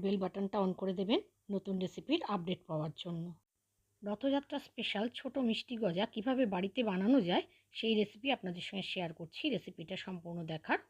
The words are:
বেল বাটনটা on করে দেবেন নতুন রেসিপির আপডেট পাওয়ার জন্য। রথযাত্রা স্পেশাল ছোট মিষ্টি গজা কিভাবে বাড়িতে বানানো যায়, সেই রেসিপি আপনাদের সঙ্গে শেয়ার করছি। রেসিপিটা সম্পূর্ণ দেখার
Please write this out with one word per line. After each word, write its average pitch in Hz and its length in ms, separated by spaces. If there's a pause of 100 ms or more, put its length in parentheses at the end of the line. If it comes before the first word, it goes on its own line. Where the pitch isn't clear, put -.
বেল 202 200
বাটনটা 196 420
on 185 80
করে 190 260
দেবেন 208 200 (320)
নতুন 196 320
রেসিপির 226 380 (140)
আপডেট 175 340
পাওয়ার 156 240 (100)
জন্য। 170 220 (840)
রথযাত্রা 269 520
স্পেশাল - 460 (140)
ছোট 247 180
মিষ্টি 240 460
গজা 185 300
কিভাবে 254 320
বাড়িতে 190 380
বানানো 208 380
যায়, 185 240 (320)
সেই 226 220
রেসিপি 208 360
আপনাদের 180 320
সঙ্গে 190 240
শেয়ার 175 220
করছি। - 360
রেসিপিটা 180 460 (100)
সম্পূর্ণ 175 340 (140)
দেখার 247 260 (100)